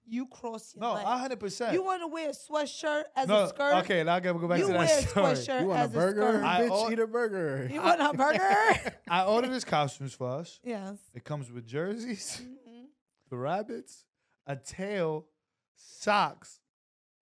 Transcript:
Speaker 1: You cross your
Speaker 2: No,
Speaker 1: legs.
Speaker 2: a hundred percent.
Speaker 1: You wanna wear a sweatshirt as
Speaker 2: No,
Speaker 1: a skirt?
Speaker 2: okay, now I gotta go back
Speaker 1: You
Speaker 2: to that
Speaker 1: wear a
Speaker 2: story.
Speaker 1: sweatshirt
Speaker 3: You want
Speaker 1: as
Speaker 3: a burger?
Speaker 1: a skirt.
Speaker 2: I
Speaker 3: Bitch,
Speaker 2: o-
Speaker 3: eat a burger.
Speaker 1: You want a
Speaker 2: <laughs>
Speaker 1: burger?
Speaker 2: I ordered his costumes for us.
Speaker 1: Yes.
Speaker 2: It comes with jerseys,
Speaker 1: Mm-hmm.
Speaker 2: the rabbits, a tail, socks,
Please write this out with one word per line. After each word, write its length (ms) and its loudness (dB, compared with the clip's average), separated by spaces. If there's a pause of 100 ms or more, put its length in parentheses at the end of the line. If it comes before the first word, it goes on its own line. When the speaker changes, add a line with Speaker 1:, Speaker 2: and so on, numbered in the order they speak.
Speaker 1:
You 180 -6
cross 480 -12
your 80 -12
Speaker 2:
No, 100 -2
Speaker 1:
legs. 160 -4
Speaker 2:
a 80 0
hundred 220 -6
percent. 340 -4
Speaker 1:
You 100 2
wanna 240 -4
wear 220 -6
a 40 -6
sweatshirt 720 -4 (120)
as 120 0
Speaker 2:
No, 180 6
Speaker 1:
a 40 -2
skirt? 240 2 (100)
Speaker 2:
okay, 200 2
now 120 2
I 40 2
gotta 180 -2
go 100 -2
back 120 2
Speaker 1:
You 80 2
Speaker 2:
to 60 2
that 40 4
Speaker 1:
wear 220 6
a 20 0
Speaker 2:
story. 320 2
Speaker 1:
sweatshirt 280 -2
Speaker 3:
You 60 2
want 140 2
Speaker 1:
as 100 0
Speaker 3:
a 20 -10
burger? 360 2
Speaker 1:
a 40 4
skirt. 120 2
Speaker 2:
I 160 2
Speaker 3:
Bitch, 100 2
Speaker 2:
o- 200 0
Speaker 3:
eat 80 -2
a 80 2
burger. 680 -2
Speaker 1:
You 80 -4
want 200 4
a 120 2
Speaker 2:
<laughs> 40 -2
Speaker 1:
burger? 760 4 (160)
Speaker 2:
I 160 4
ordered 260 2
his 140 -4
costumes 480 -2
for 160 -6
us. 340 -10
Speaker 1:
Yes. 340 -10 (180)
Speaker 2:
It 100 -16
comes 260 -8
with 140 -12
jerseys, 760 -8
Speaker 1:
Mm-hmm. 440 -20 (460)
Speaker 2:
the 60 -10
rabbits, 680 -8 (400)
a 100 -8
tail, 680 -6 (500)
socks, 840 -2 (640)